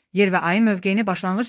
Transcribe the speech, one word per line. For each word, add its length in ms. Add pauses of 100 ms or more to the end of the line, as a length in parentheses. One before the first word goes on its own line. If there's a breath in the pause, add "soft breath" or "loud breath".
(120)
yer 160
və 160
ayın 200
mövqeyini 420
başlanğıc 420